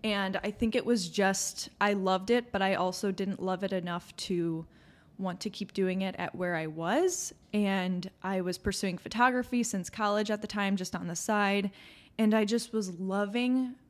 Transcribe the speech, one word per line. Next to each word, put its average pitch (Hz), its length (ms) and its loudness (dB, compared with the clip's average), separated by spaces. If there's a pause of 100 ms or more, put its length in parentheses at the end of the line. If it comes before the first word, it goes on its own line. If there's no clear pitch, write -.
And 196 400 0
I 208 80 -2
think 226 240 0
it 247 100 0
was 196 240 2
just, - 600 0 (120)
I 202 120 4
loved 190 360 2
it, 240 220 2
but 196 100 -2
I 190 140 2
also 185 360 0
didn't 190 300 -4
love 185 220 -2
it 196 100 -2
enough 175 440 -4
to 170 480 -2 (520)
want 185 240 -4
to 220 80 -4
keep - 240 -8
doing 185 280 2
it 190 160 -2
at 175 160 -4
where 175 220 0
I 160 120 -2
was. 202 680 0 (200)
And 190 560 0 (140)
I 185 180 0
was 180 160 -2
pursuing 190 400 -2
photography 247 640 2
since 190 260 -4
college 208 420 0
at 214 100 -2
the 214 60 -8
time, 202 300 0
just 180 180 -4
on 175 120 -4
the 170 80 -4
side. 202 560 2 (460)
And 214 160 6
I 220 120 6
just 233 260 0
was 190 280 -2
loving 240 760 0 (140)